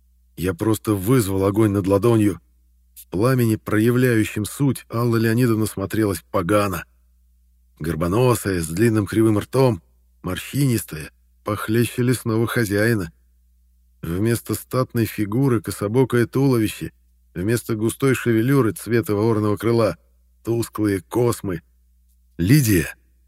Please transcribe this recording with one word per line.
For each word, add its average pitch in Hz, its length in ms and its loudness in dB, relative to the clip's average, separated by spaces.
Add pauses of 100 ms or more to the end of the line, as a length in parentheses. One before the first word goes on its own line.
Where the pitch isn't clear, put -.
(360)
Я 85 180 -4
просто 107 400 -2
вызвал 98 500 0
огонь 101 280 2
над 98 140 0
ладонью. 101 540 2 (540)
В - 120 -20
пламени, 117 500 0
проявляющем 110 880 0
суть, 135 480 -2
Алла 117 240 0
Леонидовна 113 500 2
смотрелась 98 640 -2
погано. 101 540 0 (960)
Горбоносая, 90 800 0
с 80 80 -6
длинным 107 380 0
кривым 110 320 2
ртом, 123 440 0 (400)
морщинистая, 101 880 -4 (340)
похлеще 110 580 -2
лесного 117 440 0
хозяина. 104 640 0 (920)
Вместо 107 520 -2
статной 127 500 -2
фигуры 113 560 0
кособокое 117 680 0
туловище, 120 680 0 (420)
вместо 110 400 -2
густой 113 400 0
шевелюры 117 580 2
цвета 107 420 -2
вороного 107 420 0
крыла 117 420 0 (440)
тусклые 107 600 -2
космы. 107 600 -2 (760)
«Лидия, 101 560 2 (340)